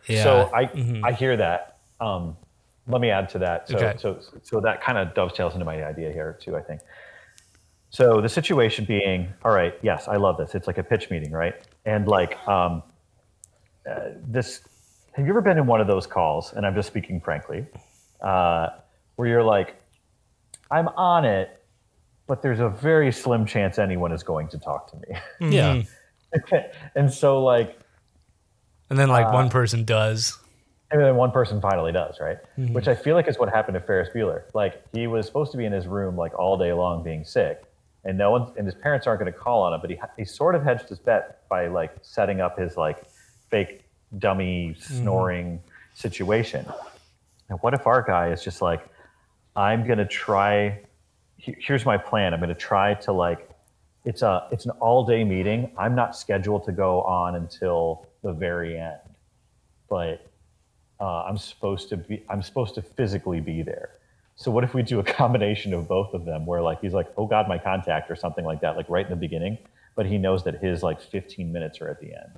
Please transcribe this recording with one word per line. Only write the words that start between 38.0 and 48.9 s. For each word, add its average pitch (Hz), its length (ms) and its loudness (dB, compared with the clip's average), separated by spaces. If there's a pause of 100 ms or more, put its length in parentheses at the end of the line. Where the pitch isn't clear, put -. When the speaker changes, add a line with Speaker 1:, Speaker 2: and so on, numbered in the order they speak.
Speaker 2:
and 95 120 -4
no 101 140 4
one, 120 260 0
and 104 80 -4
his 92 100 -6
parents 143 320 -2
aren't 110 120 0
gonna 90 120 -4
call 117 320 0
on 87 100 2
him, 80 80 -4
but 87 80 -8
he, 82 100 -8 (180)
he 110 80 -8
sort 170 300 0
of 147 80 0
hedged 123 260 0
his 95 100 -14
bet - 500 0
by, 90 180 -2
like, 85 360 -4
setting 98 380 -2
up 90 180 -2
his, 87 180 -4
like, 78 260 -2 (460)
fake - 360 -2 (340)
dummy 92 600 -2
Speaker 3:
Mm-hmm. - 220 -12
Speaker 2:
snoring 90 640 -2 (320)
situation. 104 680 -2 (840)
And 95 120 -8
what 120 120 2
if 135 140 0
our 123 160 6
guy 87 280 2
is 82 120 -6
just - 180 -8
like, 85 260 -2 (680)